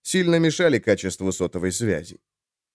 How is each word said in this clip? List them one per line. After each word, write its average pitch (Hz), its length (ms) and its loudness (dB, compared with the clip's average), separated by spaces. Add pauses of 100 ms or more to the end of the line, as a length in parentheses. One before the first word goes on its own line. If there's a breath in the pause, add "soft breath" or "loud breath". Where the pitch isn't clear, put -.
сильно 170 360 2
мешали 160 420 2
качеству 95 520 -2
сотовой 90 400 -4
связи. 87 480 -4 (560)